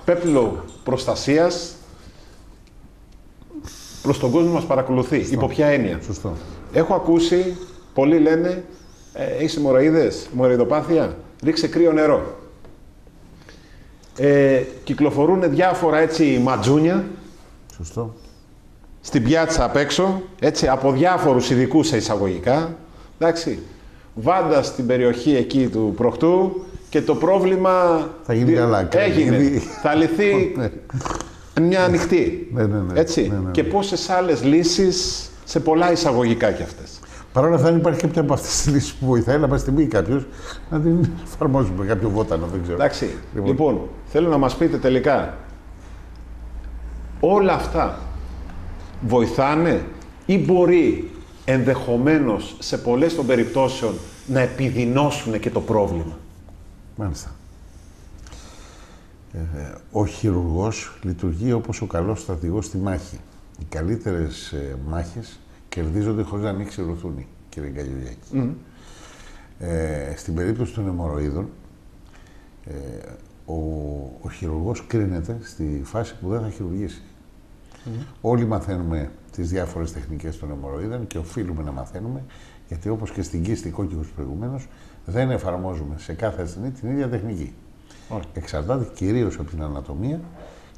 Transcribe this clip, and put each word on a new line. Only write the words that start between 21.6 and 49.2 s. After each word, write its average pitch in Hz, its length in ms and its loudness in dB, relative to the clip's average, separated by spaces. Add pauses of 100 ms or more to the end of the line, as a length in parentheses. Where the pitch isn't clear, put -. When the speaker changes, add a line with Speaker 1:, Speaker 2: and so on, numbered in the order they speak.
Speaker 1:
σε 127 80 0
εισαγωγικά, 107 800 0 (420)
εντάξει, 160 400 0 (560)
βάντα 156 480 2
στην - 240 -4
περιοχή 123 480 4
εκεί 127 340 2
του 107 280 0
προκτού 175 680 2 (260)
και 151 120 2
το 156 120 2
πρόβλημα 185 920 4 (160)
Speaker 2:
Θα 120 100 0
γίνει 123 160 4
Speaker 1:
δι-, 165 60 6
Speaker 2:
καλά, 104 280 4
καλά, - 200 2
Speaker 1:
έγινε. - 320 4
Speaker 2:
γιατί 139 220 4
Speaker 1:
Θα - 360 -2
λυθεί 190 580 4
Speaker 2:
<laughs> - 40 -6
Ναι. 117 140 -2 (960)
Speaker 1:
μια 185 180 4
ανοιχτή. 175 680 2
Speaker 2:
Ναι, 117 140 2
ναι, 104 120 0
ναι. 92 220 0
Speaker 1:
Έτσι. 151 280 2
Speaker 2:
Ναι, 101 60 0
ναι, 98 100 -2
ναι. 92 60 -2
Speaker 1:
Και 151 140 0
πόσες 185 460 -2
άλλες 180 320 2
λύσεις, 170 880 2 (160)
σε - 160 -2
πολλά 160 320 4
εισαγωγικά 120 600 4
κι 85 100 -4
αυτές. - 380 -14 (320)
Speaker 2:
Παρ' 131 120 4
όλα 165 100 4
αυτά, 151 160 4
δεν 170 80 6
υπάρχει 160 220 2
κάποια 165 200 0
από 143 120 2
αυτές - 180 -2 (120)
τις 151 100 2
λύσεις - 220 2
που 131 120 -4
βοηθάει, 127 320 4
να 151 80 2
μας 131 180 2
την 135 100 0
πει 151 120 4
κάποιος, 110 400 0 (440)
να 156 100 0
την 165 280 4 (160)
εφαρμόσουμε, 113 640 0
κάποιο 104 240 0
βότανο, 85 360 0
δεν 90 160 -4
ξέρω. 85 140 -4
Speaker 1:
Εντάξει. 135 340 0 (240)
Speaker 2:
Λοιπόν. 104 160 -2
Speaker 1:
Λοιπόν, 135 380 0 (180)
θέλω 165 220 2
να 151 100 4
μας 131 180 2
πείτε 165 220 2
τελικά, 127 580 2 (1800)
όλα 190 320 4
αυτά 131 460 -2 (1080)
βοηθάνε 135 760 2 (440)